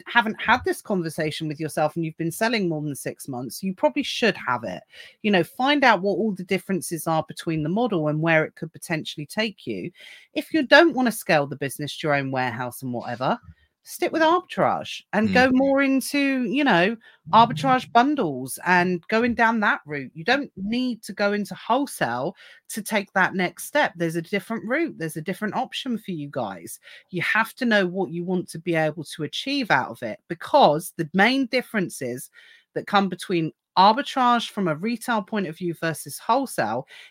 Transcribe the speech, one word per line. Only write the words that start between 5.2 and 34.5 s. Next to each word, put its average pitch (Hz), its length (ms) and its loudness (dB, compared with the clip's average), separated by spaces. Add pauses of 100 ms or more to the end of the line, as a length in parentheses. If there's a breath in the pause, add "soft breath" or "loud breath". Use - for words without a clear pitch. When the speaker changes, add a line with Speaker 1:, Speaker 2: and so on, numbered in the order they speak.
Speaker 1:
You 214 80 0
know, 180 140 6
find 277 400 0
out 214 180 6
what 196 120 0
all 214 180 0
the 185 120 -6
differences 180 640 -4
are 160 220 0
between 160 340 -4
the 151 80 -2
model 196 380 0
and 151 120 0
where 160 260 4
it - 100 -10
could - 180 -12
potentially 156 540 -8
take - 400 -6
you. 117 240 -6 (420 loud breath)
If - 180 -6
you 311 140 0
don't 294 300 6
wanna 247 160 2
scale 151 340 2
the 147 100 -8
business 143 440 -6
to 160 80 -4
your 147 80 2
own 135 160 -2
warehouse 127 500 -4
and 131 100 -6
whatever, 123 460 -2 (460 soft breath)
stick - 280 -4
with 320 100 0
arbitrage 185 800 0 (120)
and 214 160 2
Speaker 2:
Mm. 190 40 0
Speaker 1:
go 254 180 6
more 269 300 4
into, 269 640 0
you 240 200 0
know, 208 320 4 (380 soft breath)
arbitrage 247 580 4
bundles 220 760 2
and 180 420 4
going 233 260 2
down 226 280 2
that 233 240 2
route. 143 280 -8
You 160 100 -12
don't 269 340 0
need 226 460 -2
to 202 100 -12
go 202 200 0
into 202 220 -4
wholesale 160 800 -2 (320 loud breath)
to - 160 -8
take 202 300 -4
that 185 200 4
next 180 300 -4
step. 285 320 0
There's 170 220 -2
a 170 40 -4
different 202 440 -6
route. 269 340 -2
There's 160 180 -6
a 160 60 -6
different 190 320 -6
option - 420 -4
for 202 140 -10
you 147 180 -6
guys. 98 500 -8 (300 loud breath)
You 175 140 -4
have - 320 0
to 262 100 -4
know 208 220 4
what 175 240 -4
you 170 120 -6
want 185 260 -2
to 165 100 -12
be 165 160 -2
able 156 300 0
to - 180 -10
achieve 269 480 -2
out 135 180 2
of - 140 -14
it, 107 240 -8
because 170 720 4
the 156 160 -4
main 247 340 4
differences 156 840 -4 (460 loud breath)
that 156 100 -6
come 196 240 2
between 170 420 -4 (240)
arbitrage 240 760 4